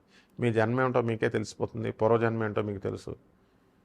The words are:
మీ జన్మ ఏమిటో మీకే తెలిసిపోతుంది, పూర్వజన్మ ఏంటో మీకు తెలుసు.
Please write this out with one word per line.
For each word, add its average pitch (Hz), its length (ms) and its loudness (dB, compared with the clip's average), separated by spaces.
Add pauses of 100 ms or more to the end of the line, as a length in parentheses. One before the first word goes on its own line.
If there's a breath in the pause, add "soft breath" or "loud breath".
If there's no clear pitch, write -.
(400 soft breath)
మీ 120 120 2
జన్మ 113 280 2
ఏమిటో 127 200 2
మీకే 117 280 0
తెలిసిపోతుంది, 113 640 -4
పూర్వజన్మ 113 520 2
ఏంటో 107 180 -2
మీకు 104 160 -4
తెలుసు. - 380 -8 (680)